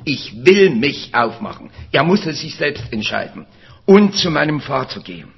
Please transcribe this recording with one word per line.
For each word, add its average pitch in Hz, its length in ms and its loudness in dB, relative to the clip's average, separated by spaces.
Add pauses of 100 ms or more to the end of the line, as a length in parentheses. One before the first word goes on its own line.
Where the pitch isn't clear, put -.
ich 123 400 -8
will 190 260 6
mich 131 420 -4
aufmachen. 110 560 -4 (220)
Er 139 120 2
muss 180 220 2
es 156 160 -8
sich 156 140 -12
selbst - 360 -6
entscheiden. 107 540 -8 (400)
Und 196 300 6
zu - 140 -2
meinem 151 320 0
Vater 131 400 -6
gehen. 80 360 -18